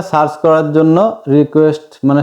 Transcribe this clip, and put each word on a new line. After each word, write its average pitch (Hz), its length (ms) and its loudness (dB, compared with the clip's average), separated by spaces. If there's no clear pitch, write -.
সার্চ 151 220 -2
করার 160 320 0
জন্য 160 220 2
রিকোয়েস্ট, 151 520 0
মানে 143 160 0